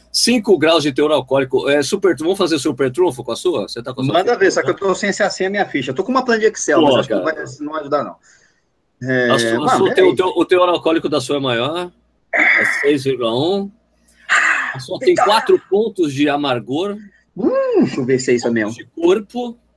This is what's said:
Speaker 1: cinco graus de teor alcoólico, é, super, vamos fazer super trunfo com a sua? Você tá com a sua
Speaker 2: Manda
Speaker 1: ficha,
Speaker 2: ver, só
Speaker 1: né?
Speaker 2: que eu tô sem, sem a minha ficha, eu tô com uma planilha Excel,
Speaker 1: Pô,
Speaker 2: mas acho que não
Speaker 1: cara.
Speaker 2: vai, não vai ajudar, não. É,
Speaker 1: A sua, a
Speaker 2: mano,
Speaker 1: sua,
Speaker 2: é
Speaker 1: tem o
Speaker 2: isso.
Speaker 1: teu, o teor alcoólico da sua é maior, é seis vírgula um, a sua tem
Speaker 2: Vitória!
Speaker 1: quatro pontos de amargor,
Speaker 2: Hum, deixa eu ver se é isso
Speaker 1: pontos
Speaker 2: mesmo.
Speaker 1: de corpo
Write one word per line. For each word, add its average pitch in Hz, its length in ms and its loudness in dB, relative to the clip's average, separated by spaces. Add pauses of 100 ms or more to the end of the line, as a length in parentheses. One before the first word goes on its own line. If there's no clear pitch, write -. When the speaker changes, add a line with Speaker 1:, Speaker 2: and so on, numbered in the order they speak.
Speaker 1:
cinco 226 480 2
graus 156 260 4
de 147 100 0
teor 151 180 2
alcoólico, 131 580 0
é, 143 140 2
super, 185 340 0
vamos 175 200 -2
fazer 165 220 0
super 135 300 -2
trunfo 135 360 -2
com 117 80 -6
a - 20 -8
sua? 143 320 -2
Você 117 160 -12
tá 131 100 -10
com 139 60 -12
a 131 60 -2
sua 139 80 0
Speaker 2:
Manda 180 180 2
Speaker 1:
ficha, 233 80 0
Speaker 2:
ver, 190 120 4
só 190 100 -2
Speaker 1:
né? - 40 -2
Speaker 2:
que 180 60 0
eu 175 40 -2 (120)
tô 185 80 0
sem, 196 160 -4
sem 190 360 -2
a - 20 -4
minha 202 160 -2
ficha, 135 260 -4
eu 131 40 -8
tô 190 60 -4
com 214 100 -4
uma 254 120 0
planilha 220 240 2
Excel, 156 320 0
Speaker 1:
Pô, 156 60 6
Speaker 2:
mas 135 140 4
acho - 100 -2
que 113 60 -4
não 92 100 -2
Speaker 1:
cara. 156 100 -4
Speaker 2:
vai, - 100 -10 (140)
não 147 140 -10
vai 156 80 -6
ajudar, 143 240 -2
não. 87 100 -14 (920)
É, 127 220 2
Speaker 1:
A 117 60 4
sua, 113 140 0
a 117 80 0
Speaker 2:
mano, - 200 2
Speaker 1:
sua, - 100 4
Speaker 2:
é - 60 -2
Speaker 1:
tem 185 100 6
o - 20 6
Speaker 2:
isso. 123 80 2
Speaker 1:
teu, 180 120 0
o 170 180 0
teor 180 240 4
alcoólico 160 400 0
da 147 100 0
sua 143 160 -4
é 143 60 -2
maior, 139 500 -4 (420)
é - 320 2 (140)
seis 139 240 0
vírgula 120 340 -2
um, 196 320 -2 (1040)
a 131 40 -12
sua 185 180 -10
tem - 120 0
Speaker 2:
Vitória! 180 220 4
Speaker 1:
quatro 208 380 2
pontos 196 420 0
de 143 160 0
amargor, 143 680 -4 (400)
Speaker 2:
Hum, 466 460 2
deixa - 160 -2
eu 127 60 -2
ver 127 120 2
se 127 140 0
é - 20 4
isso 120 140 0
Speaker 1:
pontos 117 80 0
Speaker 2:
mesmo. 107 180 -2
Speaker 1:
de - 120 -18
corpo 233 680 -2 (220)